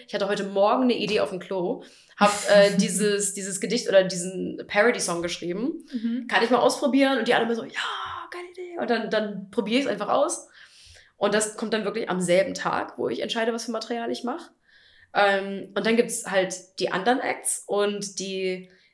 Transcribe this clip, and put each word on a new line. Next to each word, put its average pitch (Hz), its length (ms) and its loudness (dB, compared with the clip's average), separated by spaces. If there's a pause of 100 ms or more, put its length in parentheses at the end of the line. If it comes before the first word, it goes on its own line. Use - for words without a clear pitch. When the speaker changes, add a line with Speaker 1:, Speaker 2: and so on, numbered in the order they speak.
Speaker 1:
ich - 80 -10
hatte 196 140 -2
heute 202 160 0
Morgen 202 400 4
eine 240 120 4
Idee 208 220 0
auf 202 120 0
dem 185 100 -8
Klo, 190 420 -4 (340)
hab, 208 140 6 (180)
äh, 202 220 10
Speaker 2:
<laughs> 180 60 0
Speaker 1:
dieses, 202 580 2
dieses 190 260 -8
Gedicht 233 280 -2
oder 190 160 6
diesen 180 640 -6
Parody-Song 202 520 2
geschrieben. 180 720 -4
Speaker 3:
Mhm. 233 360 -4
Speaker 1:
Kann 214 160 2
ich 233 60 -2
mal 240 100 6
ausprobieren?“ 269 580 2
Und 220 80 -2
die - 80 4
alle 233 120 2
immer 226 100 -2
so, 226 80 -8
„Ja, - 680 -8
geile 359 220 -14
Idee.“ 349 280 -12
Und 233 80 -4
dann, 220 220 -2
dann 208 400 -4
probier 226 300 0
ich's 277 80 -2
einfach 202 220 -4
aus. 285 360 0 (720)
Und 202 180 2
das 214 220 0
kommt 214 180 -4
dann 220 100 -2
wirklich 202 240 -4
am 185 120 0
selben 180 340 2
Tag, - 440 -4
wo - 100 -2
ich 233 120 -4
entscheide, 226 320 -2
was 226 120 -6
für 247 80 -6
Material 233 400 -6
ich 240 100 -6
mach. 262 280 -8 (640)
Ähm, 196 600 2
und 202 120 0
dann 226 100 4
gibt's - 340 0
halt 185 240 2 (240)
die - 140 0
anderen 220 260 2
Acts - 480 -4
und 202 540 -2
die, 185 500 -6 (240)